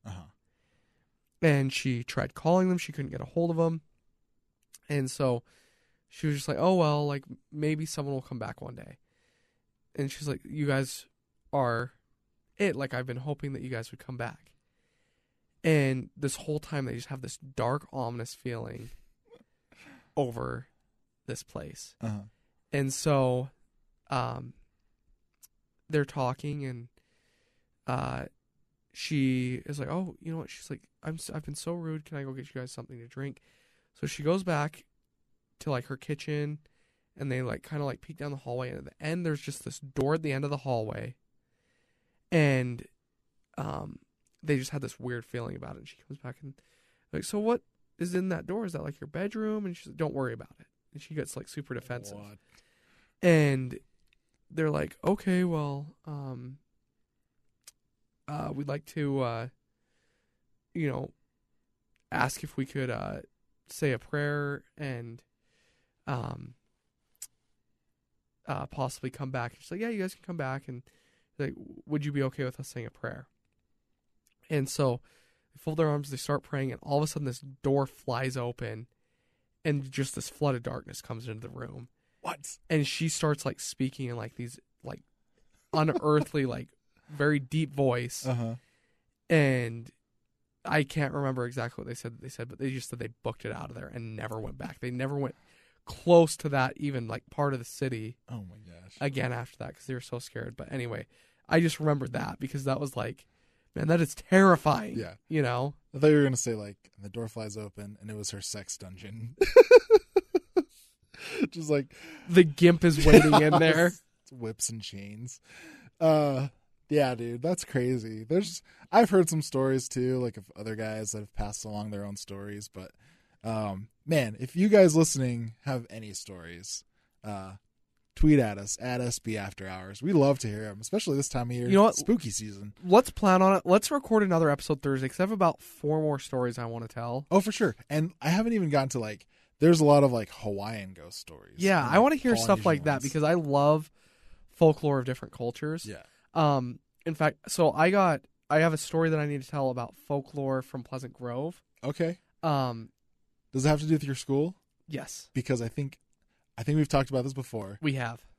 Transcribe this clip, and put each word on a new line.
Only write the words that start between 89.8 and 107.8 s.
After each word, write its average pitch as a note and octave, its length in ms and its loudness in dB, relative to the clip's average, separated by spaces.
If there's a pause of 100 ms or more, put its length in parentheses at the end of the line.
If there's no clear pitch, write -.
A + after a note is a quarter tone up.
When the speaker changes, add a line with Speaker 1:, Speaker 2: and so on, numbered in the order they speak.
Speaker 2:
I D#3 180 2
can't C#3+ 300 -4
remember C3+ 320 -4
exactly B2 380 -8
what - 40 -12
they A#2+ 80 -10
said A#2+ 180 -12
that A2 80 -20
they C3 80 -14
said, B2 200 -12
but - 100 -16
they C3 120 -4
just C3 180 -10
said A#2+ 100 -10
they A2 100 -8 (140)
booked - 220 -8
it A2 80 -6
out - 160 -10
of A#2+ 60 -14
there - 120 -12
and A#2 280 -12
never A2 240 -8
went G#2+ 180 -10
back. - 220 -12
They B2 120 -6
never C3 240 -4
went C#3 200 -4 (500)
close E3+ 520 6
to D#3 120 -4
that, C3 280 0
even, C3+ 300 -4
like, A2+ 220 -8
part C#3+ 240 0
of B2+ 60 -4
the A#2+ 60 -10
city A#2 520 -6 (100)
Speaker 1:
Oh A#2 220 -12
my G2 80 -20
gosh. F2+ 420 -20
Speaker 2:
again C3+ 320 -2
after A#2+ 260 -10
that, - 180 -12
'cause - 100 -20
they C3+ 80 -8
were B2 80 -8
so - 180 -10
scared. A#2 380 -10
But - 140 -12
anyway, A#2+ 340 -8 (420)
I E3 140 4
just E3 180 0
remembered C#3+ 340 0
that - 260 -6
because C3+ 260 -8
that C3+ 140 -2
was C#3 180 -6
like, A#2 280 -8 (500)
man, D#3 120 -2
that E3 140 6
is D3+ 120 0
terrifying. F#3+ 840 4
Speaker 1:
Yeah. F#2 160 -8 (140)
Speaker 2:
You D#3 120 2
know? B2+ 320 -2 (220)
Speaker 1:
I C3 40 -6
thought D3+ 80 8
you D3+ 100 10
were C#3+ 60 8
gonna C3 140 2
say, A#2+ 160 -2
like, G#2 420 -12
"And G2+ 100 -18
the G2+ 40 -12
door A2+ 200 -8
flies A2 280 -10
open G#2 440 -12